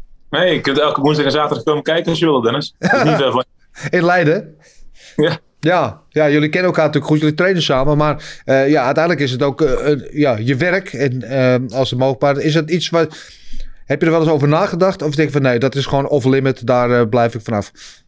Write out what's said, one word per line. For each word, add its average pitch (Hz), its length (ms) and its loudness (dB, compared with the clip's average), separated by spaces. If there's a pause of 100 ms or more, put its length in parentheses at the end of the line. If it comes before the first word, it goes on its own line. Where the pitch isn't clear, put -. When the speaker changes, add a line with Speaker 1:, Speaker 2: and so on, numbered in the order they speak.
(300)
Speaker 1:
Nee, 170 240 0
je 139 80 -2
kunt 139 180 -2
elke 147 220 0
woensdag 147 240 2
en 135 60 0
zaterdag 147 320 -2
komen 151 200 0
kijken 165 260 -2
als 160 100 -2
je 165 60 0
wil, 143 160 2
Dennis. 127 380 -2
Dat - 140 0
is 269 100 2
niet - 180 2
Speaker 2:
<laughs> - 20 2
Speaker 1:
ver 127 80 0
van 127 120 -2 (460)
Speaker 2:
In 180 160 0
Leiden? 175 500 0 (600)
Speaker 1:
Ja. 156 220 0 (240)
Speaker 2:
Ja, 156 480 -2
ja, 151 200 0
jullie 151 200 2
kennen 180 200 0
elkaar 160 160 2
natuurlijk 151 260 -2
goed, 151 100 2
jullie 151 140 0
trainen 180 260 0
samen, 143 360 0
maar, 151 480 -4
eh, 135 240 2
ja, 147 160 4
uiteindelijk 156 400 0
is 127 60 -2
het 127 120 -4
ook, 143 180 -2
eh, 131 280 0
een, 147 220 -2
ja, 143 260 2
je 120 180 -2
werk 180 380 -2
en, 127 300 -2
ehm, 127 460 0
als 131 200 -2
het 127 100 -4
mogelijk 135 380 0
is 147 160 0
het 156 180 0
iets 175 180 -2
wat, 165 280 0 (680)
heb 139 140 -4
je - 60 0
er 160 60 2
wel 165 100 2
eens 160 100 2
over 147 160 2
nagedacht? 180 540 0
Of 147 140 -4
denk 156 120 2
je 127 60 -6
van, 143 80 0
nee, 123 180 2
dat 127 160 0
is 139 100 -2
gewoon 139 220 -2
off 139 180 0
limit, 131 420 0
daar, 123 240 2
eh, 120 180 2
blijf 117 260 0
ik 113 60 -10
vanaf? 104 300 -6 (360)